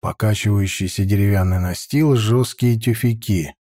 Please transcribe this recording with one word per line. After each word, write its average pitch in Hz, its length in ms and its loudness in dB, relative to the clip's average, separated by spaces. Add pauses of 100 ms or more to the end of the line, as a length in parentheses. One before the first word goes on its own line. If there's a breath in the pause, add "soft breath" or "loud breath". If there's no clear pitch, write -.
Покачивающийся 98 1040 -2
деревянный 98 560 2
настил, 135 560 0
жёсткие 120 600 0
тюфяки. 113 760 -2 (140)